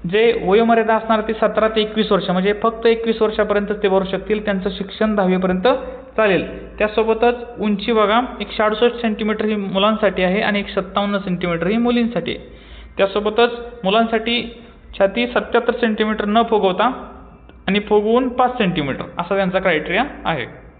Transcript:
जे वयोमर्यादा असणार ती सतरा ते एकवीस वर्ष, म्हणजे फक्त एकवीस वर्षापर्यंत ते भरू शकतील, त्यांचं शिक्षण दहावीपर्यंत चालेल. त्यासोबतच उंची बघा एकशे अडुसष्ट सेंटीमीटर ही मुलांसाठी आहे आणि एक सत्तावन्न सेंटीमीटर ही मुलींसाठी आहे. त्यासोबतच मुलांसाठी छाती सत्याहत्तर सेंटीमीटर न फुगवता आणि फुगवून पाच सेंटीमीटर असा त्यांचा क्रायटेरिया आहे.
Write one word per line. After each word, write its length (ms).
जे 340
वयोमर्यादा 500
असणार 260
ती 120
सतरा 340
ते 140
एकवीस 300
वर्ष, 180
म्हणजे 240
फक्त 240
एकवीस 340
वर्षापर्यंत 460
ते 40
भरू 240
शकतील, 340
त्यांचं 240
शिक्षण 460
दहावीपर्यंत 520
चालेल. 600
त्यासोबतच 580
उंची 320
बघा 300
एकशे 220
अडुसष्ट 380
सेंटीमीटर 440
ही 100
मुलांसाठी 680
आहे 180
आणि 180
एक 100
सत्तावन्न 480
सेंटीमीटर 500
ही 100
मुलींसाठी 540
आहे. 200
त्यासोबतच 520
मुलांसाठी 800
छाती 280
सत्याहत्तर 460
सेंटीमीटर 520
न 160
फुगवता 680
आणि 120
फुगवून 500
पाच 280
सेंटीमीटर 460
असा 180
त्यांचा 240
क्रायटेरिया 440
आहे. 440